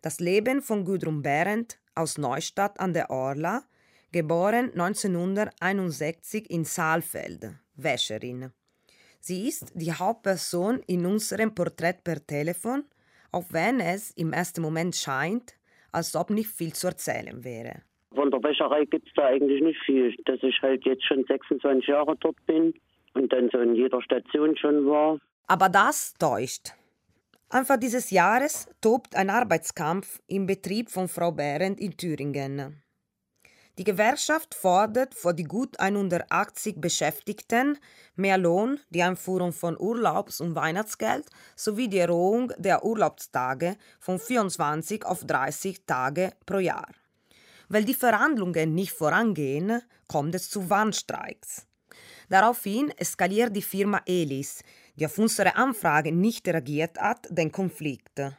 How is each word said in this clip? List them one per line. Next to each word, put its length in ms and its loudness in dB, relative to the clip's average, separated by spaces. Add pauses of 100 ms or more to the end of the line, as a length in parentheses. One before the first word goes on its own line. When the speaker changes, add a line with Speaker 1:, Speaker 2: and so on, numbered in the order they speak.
Speaker 1:
Das 160 -6
Leben 440 2
von 200 -2
Gudrun 380 -2
Behrendt 560 0 (160)
aus 240 -4
Neustadt 640 -2
an 120 -2
der 200 -2
Orla, 520 -2 (480)
geboren 640 0
neunzehnhunderteinundsechzig 1800 -2
in 160 -2
Saalfeld, 840 -4 (240)
Wäscherin. 760 -6 (680)
Sie 280 -6
ist 280 -8
die 180 -4
Hauptperson 920 -2
in 180 0
unserem 480 0
Porträt 500 -2
per 220 -4
Telefon, 580 -4 (480)
auch 200 -4
wenn 280 0
es 300 -4
im 240 -4
ersten 300 -2
Moment 320 -2
scheint, 580 -4 (380)
als 240 -4
ob 160 -2
nicht 180 -2
viel 240 -6
zu 140 -4
erzählen 560 -6
wäre. 400 -12 (320)
Speaker 2:
Von 160 2
der 100 0
Wäscherei 440 2
gibt's 300 -4
da 120 4
eigentlich 340 4
nicht 240 2
viel, 300 4 (100)
dass 160 0
ich 220 2
halt 200 2
jetzt 220 0
schon 220 2
sechsundzwanzig 640 2
Jahre 300 2
dort 280 -2
bin 260 4 (400)
und 180 2
dann 200 4
so 80 2
in 160 4
jeder 260 2
Station 560 0
schon 300 2
war. 320 2 (260)
Speaker 1:
Aber 240 4
das 480 2
täuscht. 560 -2 (800)
Anfang 280 4
dieses 300 -2
Jahres 580 2 (100)
tobt 340 2
ein 160 2
Arbeitskampf 960 0
im 180 -2
Betrieb 440 -4
von 200 -4
Frau 240 0
Behrendt 480 -2
in 160 -6
Thüringen. 840 -6 (960)
Die 60 -8
Gewerkschaft 720 0
fordert 580 2
für 200 0
die 100 -2
gut 340 -6
einhundertachtzig 1040 0
Beschäftigten 960 0 (380)
mehr 220 2
Lohn, 420 2 (100)
die 140 0
Einführung 480 0
von 260 -4
Urlaubs- 640 -2
und 160 -4
Weihnachtsgeld 720 -2 (320)
sowie 320 -2
die 80 0
Erhöhung 600 2
der 280 2
Urlaubstage 920 -2 (240)
von 180 -4
vierundzwanzig 880 -2
auf 200 -4
dreißig 600 -2
Tage 460 0 (140)
pro 140 -2
Jahr. 280 -2 (800)
Weil 160 2
die 100 0
Verhandlungen 840 2
nicht 180 -2
vorangehen, 880 0 (260)
kommt 280 -2
es 140 -6
zu 200 -6
Warnstreiks. 960 -2 (640)
Daraufhin 640 2
eskaliert 580 0
die 80 -2
Firma 440 0
Elis, 580 -2 (320)
die 100 -2
auf 120 -6
unsere 400 2
Anfrage 560 2
nicht 340 2
reagiert 520 -2
hat, 300 -2
den 220 0
Konflikt. 720 -6 (180)